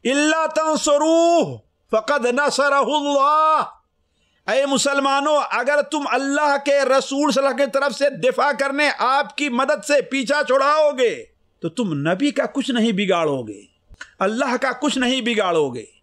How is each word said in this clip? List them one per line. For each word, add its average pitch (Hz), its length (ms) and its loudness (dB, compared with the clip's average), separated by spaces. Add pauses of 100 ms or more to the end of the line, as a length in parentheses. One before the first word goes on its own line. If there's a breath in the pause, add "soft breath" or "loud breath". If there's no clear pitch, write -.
"इल्ला 302 440 0
तंसुरूह 311 1080 2 (340)
फकद 226 440 0
नसरहुल्लाह।" 285 1500 2 (680)
ऐ 269 200 2
मुसलमानों, 277 720 0 (160)
अगर 269 300 0
तुम 285 240 -4
अल्लाह 277 520 0
के 285 260 0
रसूल 269 460 0
सल्लल्लाहु 269 220 0
अलैहि - 20 -4
वसल्लम - 20 -6
की 277 120 2
तरफ 277 240 0
से 277 160 0 (100)
दिफा 262 340 0
करने, 285 360 0
आपकी 269 640 -2
मदद 277 320 -2
से 285 200 2
पीछा 269 400 -2
छुड़ाओगे, 269 680 2 (500)
तो 165 60 -4
तुम 202 300 -4
नबी 185 340 0
का 262 140 -2
कुछ 269 240 -6
नहीं 226 220 0
बिगाड़ोगे, 156 680 -2 (600 loud breath)
अल्लाह 240 360 -2
का 254 160 -2
कुछ 269 240 -4
नहीं 254 260 0
बिगाड़ोगे। 170 640 0 (160)